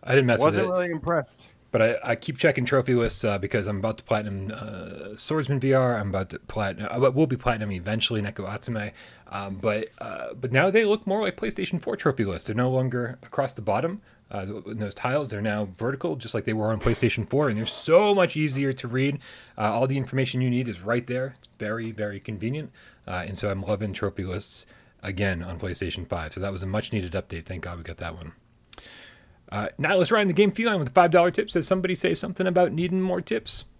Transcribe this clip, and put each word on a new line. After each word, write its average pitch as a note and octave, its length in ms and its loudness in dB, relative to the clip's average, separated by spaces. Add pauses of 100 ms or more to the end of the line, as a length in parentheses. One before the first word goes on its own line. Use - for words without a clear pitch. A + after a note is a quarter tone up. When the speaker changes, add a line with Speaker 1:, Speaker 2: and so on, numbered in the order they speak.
Speaker 1:
I - 80 -4
didn't C3 160 8
mess A#2+ 140 6
with C3+ 60 4
Speaker 2:
wasn't F#3 200 4
Speaker 1:
it. F3+ 40 0
Speaker 2:
really F3+ 200 0
impressed. D#3 580 -2 (220)
Speaker 1:
But A2 120 4
I, A2+ 200 4
I A#2+ 140 0
keep C3+ 200 -6
checking C#3 280 4
trophy C3 300 2
lists, A#2 300 2
uh, G2+ 140 2
because G2 300 -2
I'm G#2 100 -2
about A2 200 -2
to - 60 -20
platinum, G#2 480 -2
uh, G2 640 -12
Swordsman C#3+ 440 0
V C3+ 120 4
R. B2+ 240 4
I'm G2+ 120 -2
about F#2+ 220 -2
to - 100 -10
plat-, G2 400 -4
uh, B2+ 340 2
we'll D3+ 140 4
be B2+ 80 0
platinum A2 340 -2
eventually, G#2+ 500 -2
Neko G2 240 -6
Atsume. G#2 460 -6 (400)
Um, G2 240 -8
but, G#2+ 340 -2 (120)
uh, - 340 -10
but B2+ 160 -4
now C#3 180 6
they A3 160 4
look G#3+ 220 2
more G3+ 160 0
like F#3+ 140 -2
PlayStation F#3+ 440 -4
four A3+ 160 -4
trophy C3 280 2
lists. F#2 240 -4
They're G#2+ 80 -2
no B2 140 2
longer B2+ 520 -2
across - 300 -2
the A#2 100 -12
bottom, B2+ 400 0 (300)
uh, G2+ 140 -6
th-, G#2 200 -10
in A2 120 -8
those G#2 160 -4
tiles. C3 360 -2
They're G#2 100 -4
now G#2+ 260 0
vertical, C3+ 500 -4
just A#2 180 -8
like A2 100 -2
they A#2 80 0
were A2 200 2
on G#2+ 80 -2
PlayStation A#2 460 2
four, C#3+ 220 2
and G#2+ 80 0
they're A2+ 100 -2
so G3+ 500 6
much F3+ 200 2
easier C#3 360 0
to B2+ 160 -6
read. C3+ 320 0 (360)
Uh, G#2+ 160 0
all A#2 140 2
the C3+ 100 0
information C3 460 0
you B2+ 80 2
need B2 160 0
is F#2 160 -8
right A#2+ 240 0
there. B2+ 320 -4
It's - 180 -20
very, A2+ 360 -6
very G#2 280 -6
convenient. A2+ 520 -6 (340)
Uh, F#2 200 -4
and G2 120 -8
so G#2 100 -2
I'm G2 140 -2
loving G2+ 300 -2
trophy G2 320 -4
lists - 420 -6 (380)
again F#2+ 400 -2
on F2+ 160 -8
PlayStation F2+ 440 -6
five. E2 280 -6
So - 80 -10
that G2 100 -4
was F#2+ 140 -8
a - 20 -6
much-needed F#2+ 460 -4
update. F2 340 -8
Thank F2+ 160 -10
God F2 160 -10
we E2+ 60 -14
got E2 140 -12
that E2+ 180 -8
one. D#2+ 160 -14 (1160)
Uh, G#2 180 -4 (120)
Nihilus F3 320 4
Ryan, G#3 160 6
the E3+ 60 2
Game G3 180 6
Feline, A3 260 0
with C#3+ 120 -2
a - 20 -18
five F3 180 8
dollar F3 220 6
tip, - 180 -2
says, E3 160 0
"Somebody F#3 300 2
say E3+ 180 2
something F#3 320 -2
about F3+ 240 4
needing F3+ 320 0
more F3+ 180 0
tips." - 440 -6 (140)